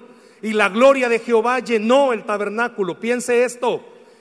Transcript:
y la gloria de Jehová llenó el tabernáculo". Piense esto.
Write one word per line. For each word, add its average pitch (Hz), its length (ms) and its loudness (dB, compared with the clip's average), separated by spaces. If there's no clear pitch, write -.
y 214 100 -6
la 214 160 2
gloria 247 400 4
de 226 120 0
Jehová 240 400 0
llenó 240 520 2
el 214 120 -6
tabernáculo". 208 760 -4
Piense 240 440 -2
esto. 240 360 -4